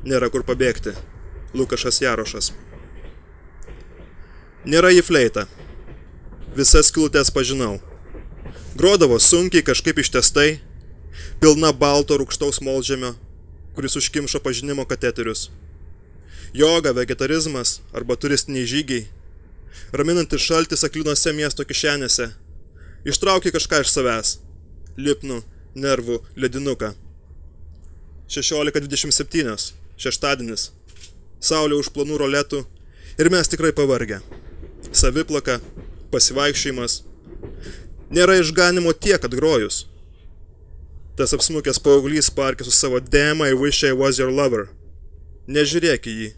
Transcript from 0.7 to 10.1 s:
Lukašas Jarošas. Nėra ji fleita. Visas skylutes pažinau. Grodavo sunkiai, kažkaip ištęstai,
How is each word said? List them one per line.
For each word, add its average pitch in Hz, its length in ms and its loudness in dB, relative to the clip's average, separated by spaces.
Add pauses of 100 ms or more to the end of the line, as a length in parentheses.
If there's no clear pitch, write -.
Lukašas 127 480 -2
Jarošas. 110 480 -2 (2250)
Nėra 170 240 6
ji 180 140 8
fleita. 117 400 2 (1080)
Visas 139 340 8
skylutes 147 420 2
pažinau. 127 460 -2 (960)
Grodavo 170 460 6
sunkiai, 175 420 6
kažkaip 147 380 0
ištęstai, 147 560 2 (840)